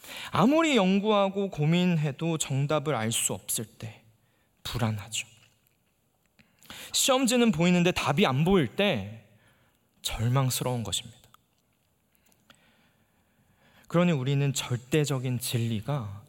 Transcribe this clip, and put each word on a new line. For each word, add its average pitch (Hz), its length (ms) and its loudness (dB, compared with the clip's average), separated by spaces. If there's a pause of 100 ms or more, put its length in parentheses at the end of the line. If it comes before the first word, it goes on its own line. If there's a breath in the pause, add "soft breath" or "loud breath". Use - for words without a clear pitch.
(300 loud breath)
아무리 294 460 4
연구하고 196 760 2
고민해도 160 880 0
정답을 143 560 -2
알 113 180 -2
수 - 200 -2
없을 107 320 -8
때 - 380 -14 (600)
불안하죠. 110 640 -4 (1700 loud breath)
시험지는 247 580 2
보이는데 175 420 4
답이 151 340 2
안 135 180 2
보일 170 320 2
때 113 480 -2 (800 soft breath)
절망스러운 123 800 -2
것입니다. - 360 -8 (2750 soft breath)
그러니 175 240 2
우리는 139 400 0
절대적인 127 880 -2
진리가 117 880 -4